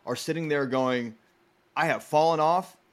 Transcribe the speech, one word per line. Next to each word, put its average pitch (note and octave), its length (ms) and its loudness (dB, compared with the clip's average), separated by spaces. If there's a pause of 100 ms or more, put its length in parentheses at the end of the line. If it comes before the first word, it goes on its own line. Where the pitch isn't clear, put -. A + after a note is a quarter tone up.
are B2 100 -4
sitting D#3+ 320 -4
there C#3+ 180 0
going, B2 500 -2 (600)
"I D#3 120 0
have A#2+ 160 -2
fallen D#3+ 360 2
off." E3+ 380 0 (160)